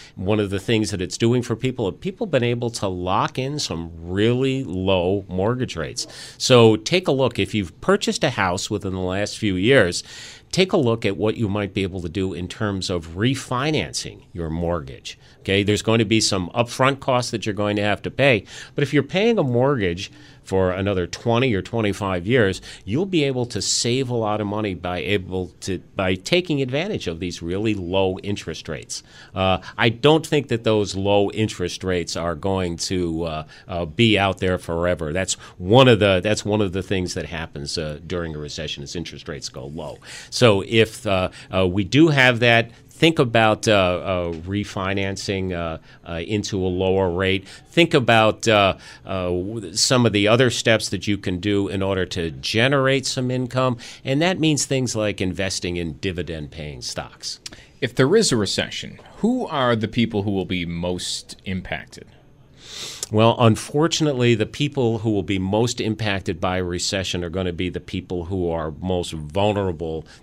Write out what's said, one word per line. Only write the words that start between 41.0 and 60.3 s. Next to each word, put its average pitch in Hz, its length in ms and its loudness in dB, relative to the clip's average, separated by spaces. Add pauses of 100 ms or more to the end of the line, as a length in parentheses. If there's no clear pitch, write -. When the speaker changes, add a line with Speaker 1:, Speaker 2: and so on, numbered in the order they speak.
Speaker 1:
uh, 92 240 2 (240)
uh, 95 120 4
we 95 180 0
do 147 240 6
have 127 320 4
that, 117 300 4 (180)
think 160 320 2
about, 113 480 4
uh, 110 40 6
uh, 90 600 2
refinancing, 98 1200 -4
uh, 82 260 -6 (260)
uh, 85 100 -10
into 101 440 -4
a 92 80 0
lower 92 420 2
rate. 95 380 0 (220)
Think 170 260 2
about, 110 540 4
uh, 101 280 6 (300)
uh, 92 200 -4
w-, 90 480 -4
some 123 300 2
of 113 80 4
the 101 140 4
other 120 240 6
steps 110 380 2
that 95 180 -6
you 104 100 2
can 92 220 -4
do 101 300 0
in 95 120 -4
order 95 260 0
to 82 260 -4
generate 131 720 0
some 127 240 -4
income, 127 480 -2 (260)
and 135 160 0
that 175 200 0
means 156 260 2
things 131 300 -2
like 107 240 -2
investing 92 560 -2
in 85 220 -4
dividend-paying 78 840 -8
stocks. - 560 -10 (420)
Speaker 2:
If 127 140 -4
there 139 220 4
is 220 160 4
a 123 40 2
recession, - 600 -4 (200)
who 240 280 0
are 127 300 2
the 110 100 -2
people 107 380 0
who 104 80 -2